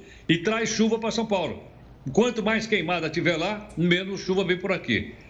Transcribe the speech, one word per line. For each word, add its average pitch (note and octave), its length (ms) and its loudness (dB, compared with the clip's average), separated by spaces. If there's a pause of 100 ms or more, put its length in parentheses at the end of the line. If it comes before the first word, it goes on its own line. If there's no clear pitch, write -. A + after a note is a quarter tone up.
(280)
e E3 120 4
traz G#3+ 300 0
chuva A3 280 2
pra A3 140 -2
São A3 160 -2
Paulo. E3+ 340 -2 (500)
Quanto A#3 300 2
mais G#3+ 240 2
queimada E3+ 420 0
tiver E3 300 0
lá, G#3 400 -4
menos F3+ 440 2
chuva F#3+ 220 0
vem F3+ 140 0
por F#3+ 140 -4
aqui. A#2 420 -2 (160)